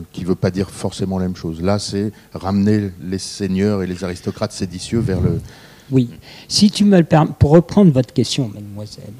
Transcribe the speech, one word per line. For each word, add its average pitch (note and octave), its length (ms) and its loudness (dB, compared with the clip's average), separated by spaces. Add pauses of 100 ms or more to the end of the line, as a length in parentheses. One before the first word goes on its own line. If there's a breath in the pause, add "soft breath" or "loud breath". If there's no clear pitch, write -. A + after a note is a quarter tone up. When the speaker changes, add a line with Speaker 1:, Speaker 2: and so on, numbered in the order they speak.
(120)
Speaker 1:
qui F2+ 140 -10
veut F2+ 100 0
pas F#2+ 160 -2
dire F#2+ 180 -4
forcément F#2+ 480 -6
la F#2 100 -2
même F2+ 100 -6
chose. D#2+ 240 -8
Là, G2+ 180 0
c'est G2+ 320 -6 (220 loud breath)
ramener G2+ 580 0 (100)
les F#2 160 -6
seigneurs G2 640 -2
et F2+ 60 -4
les F2+ 160 -8
aristocrates F#2+ 480 -6
séditieux F#2 480 -6
vers F#2+ 220 -2
le F2 200 0 (500 loud breath)
Speaker 2:
Oui. B2+ 180 2 (380 loud breath)
Si - 220 4
tu - 140 0
me G3+ 140 6
le E3+ 60 6
permets, D#3 360 2
pour D3 120 6
reprendre E3+ 400 6
votre B2+ 220 0
question, A#2+ 400 -2
mademoiselle, G#2 680 -14